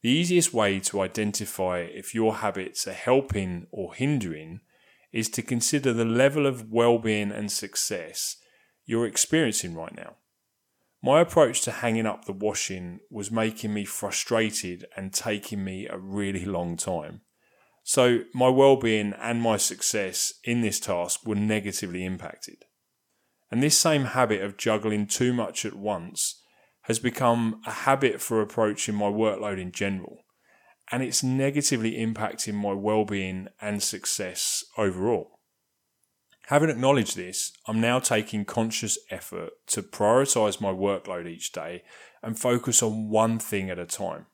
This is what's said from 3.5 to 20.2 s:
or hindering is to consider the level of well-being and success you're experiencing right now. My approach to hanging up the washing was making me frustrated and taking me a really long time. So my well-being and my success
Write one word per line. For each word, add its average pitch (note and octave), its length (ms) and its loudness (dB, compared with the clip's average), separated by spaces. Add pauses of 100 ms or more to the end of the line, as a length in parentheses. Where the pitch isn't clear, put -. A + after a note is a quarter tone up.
or F#2+ 240 -8
hindering F#2+ 680 -2 (500)
is A2+ 200 -2
to B2 100 -4
consider B2+ 500 0
the A2+ 140 2
level C#3 400 4
of A#2 260 -2
well-being A2+ 640 4
and G#2+ 180 -4
success - 840 -6 (480)
you're A#2 200 0
experiencing G#2 680 0
right - 180 -10
now. - 220 -16 (880)
My C#3 160 6
approach D#3+ 420 6
to - 100 -4
hanging A2+ 340 0
up G#2 200 -4
the G#2 60 -8
washing F#2+ 680 -4 (100)
was G#2 220 -8
making A2 420 -2
me G2+ 120 -2
frustrated G#2 1000 -2 (100)
and F#2+ 160 -8
taking G#2 520 -4
me F#2+ 240 -6
a F2+ 100 -8
really G2 480 -4
long F2 320 -2
time. E2+ 440 -6 (600)
So B2 360 4 (160)
my B2+ 140 6
well-being A#2 720 6
and A#2 220 -2
my A2+ 160 4
success - 720 -2 (120)